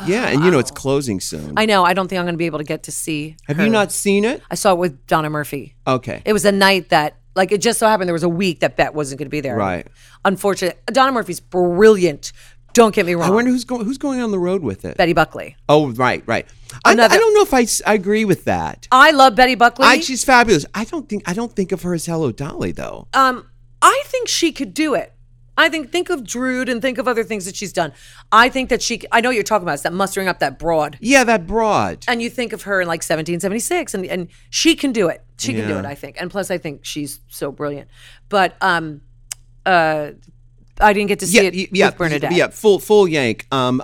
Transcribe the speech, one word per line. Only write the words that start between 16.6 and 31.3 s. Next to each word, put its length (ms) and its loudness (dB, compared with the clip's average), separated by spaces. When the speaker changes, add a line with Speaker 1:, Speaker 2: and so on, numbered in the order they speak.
Speaker 1:
I'm, 100 6
Speaker 2:
Another 200 4
Speaker 1:
I 40 4
don't 160 4
know 80 6
if 120 0
I 80 4
s-, 240 -2
I 80 2
agree 300 0
with 200 0
that. 480 -4
Speaker 2:
I 180 8
love 240 6
Betty 200 4
Buckley. 320 4
Speaker 1:
I, 140 6
she's 240 -6
fabulous. 400 4
I 100 -4
don't 240 -10
think, 200 -8
I 60 -4
don't 200 -8
think 180 -4
of 100 -8
her 120 -4
as 120 -6
Hello 260 -4
Dolly, 400 -8
though. 420 -12
Speaker 2:
Um, 320 0
I 240 4
think 220 -4
she 240 -2
could 220 -10
do 200 -2
it. 180 -4
I 120 4
think, 220 -8
think 180 -4
of 160 -4
Drood 440 -4
and 120 -4
think 180 -4
of 100 -2
other 160 0
things 200 -8
that 120 -12
she's 160 -10
done. 200 -4
I 180 6
think 200 -4
that 120 0
she, 200 -6
I 100 2
know 100 0
what 40 -2
you're 80 -2
talking 220 -2
about, 100 -2
it's 80 -8
that 100 -2
mustering 360 -4
up 100 -4
that 180 -2
broad. 440 -2
Speaker 1:
Yeah, 240 4
that 240 0